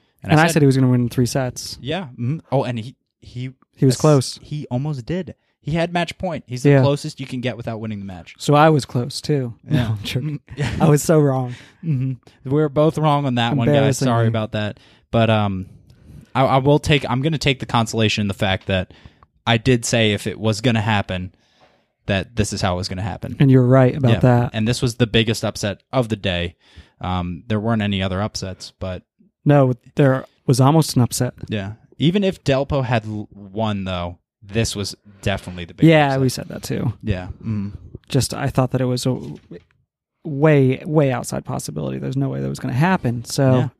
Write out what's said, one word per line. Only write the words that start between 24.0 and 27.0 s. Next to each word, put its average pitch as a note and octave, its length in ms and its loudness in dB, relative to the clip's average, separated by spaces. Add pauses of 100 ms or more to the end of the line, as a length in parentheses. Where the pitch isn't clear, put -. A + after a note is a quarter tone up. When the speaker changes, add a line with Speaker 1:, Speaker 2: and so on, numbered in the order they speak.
Speaker 1:
Yeah. G2 60 2
Speaker 2:
that. A#2+ 340 4
Speaker 1:
And A2 120 0
this A#2+ 160 -2
was A#2 140 0
the B2 100 2
biggest A2 380 0
upset G#2 380 -6 (100)
of C3 160 0
the G#2+ 80 -4
day. F2 400 -4 (440)